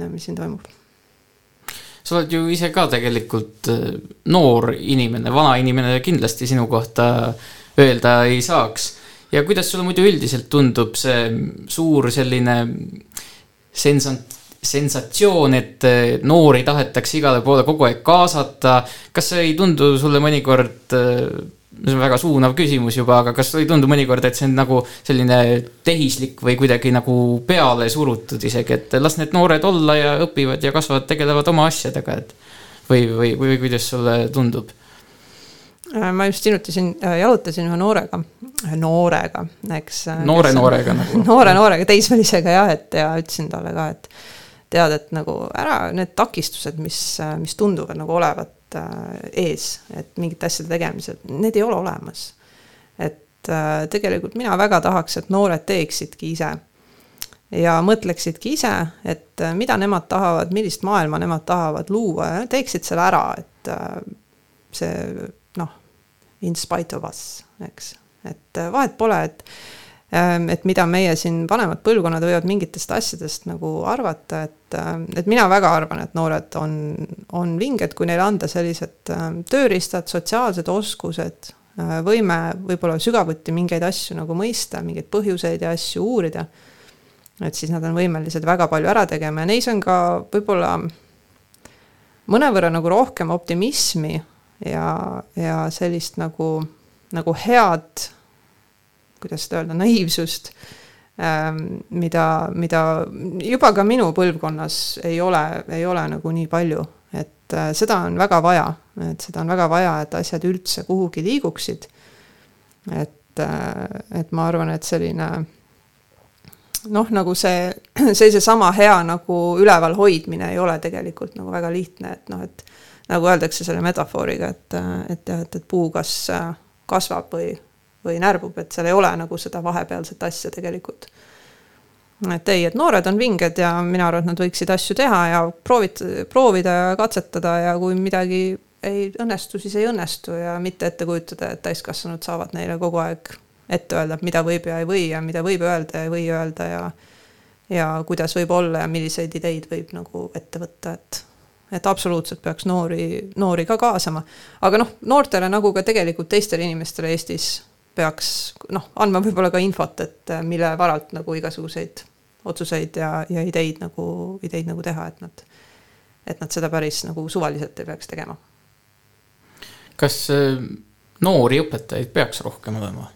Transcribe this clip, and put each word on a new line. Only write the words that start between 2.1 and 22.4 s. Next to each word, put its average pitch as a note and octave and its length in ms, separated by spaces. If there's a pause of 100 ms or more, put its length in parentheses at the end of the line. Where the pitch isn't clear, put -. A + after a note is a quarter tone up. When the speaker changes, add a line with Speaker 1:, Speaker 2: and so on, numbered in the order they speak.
Speaker 2:
oled D#3 140
ju E3 200
ise E3+ 160
ka E3+ 220
tegelikult, A#2 840
äh, - 180 (380)
noor B2 480
inimene, A#2+ 560
vana C#3 240
inimene B2+ 480
kindlasti - 480
sinu A#2+ 160
kohta A#2 380 (760)
öelda A#2+ 480
ei B2 160
saaks. - 460 (400)
Ja D3 160
kuidas F#3 240
sulle F#3 160
muidu F3+ 160
üldiselt C3+ 480
tundub A#2+ 480
see A#2+ 300 (420)
suur D3+ 400
selline B2 460 (1120)
sensant-, C3+ 640 (260)
sensatsioon, C#3+ 920
et, - 320
äh, A#2+ 400
noori C#3+ 400
tahetakse D3 540
igale C3 240
poole C3+ 220
kogu D3+ 200
aeg A#2+ 160
kaasata? D3+ 800 (320)
Kas - 180
see E3+ 160
ei D#3 80
tundu D3 460
sulle C#3+ 220
mõnikord, C3 760
äh, B2 260 (480)
see - 240
on C3 80
väga C3 160
suunav C3 380